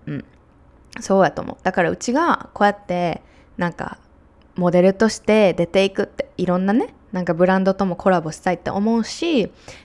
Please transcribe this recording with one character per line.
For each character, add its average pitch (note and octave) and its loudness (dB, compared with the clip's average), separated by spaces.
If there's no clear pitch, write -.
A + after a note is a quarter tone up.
う D3 -8
ん。 C3+ -10
そ G3 2
う - 6
や E3 2
と - -10
思 - -10
う。 - -14
だ F#3 -2
か F#3 0
ら D#3+ 0
う F3+ -6
ち - -6
が D#4 -2
こ G#3 0
う - 6
や G3+ 2
っ - -10
て、 F3 -4
な F3+ -2
ん - -6
か、 - -12
モ F3 0
デ F3+ 4
ル F#3+ 6
と A3 2
し - -6
て G#3+ 4
出 E3+ -2
て G3 2
い G3 0
く G3+ -4
っ - -2
て、 - -10
い F3+ -2
ろ F3+ 0
ん F#3+ 0
な G3+ 2
ね、 C#4+ 0
な F#3 -6
ん - -4
か E3+ -2
ブ F3+ 4
ラ F#3+ 4
ン F#3+ 0
ド F#3+ 2
と G3 -2
も F3 -4
コ - 0
ラ F3+ 2
ボ D#3 -8
し - -14
た F#3 -2
い - 0
っ E3+ -10
て - -6
思 A3 0
う A3+ 0
し、 C4 -2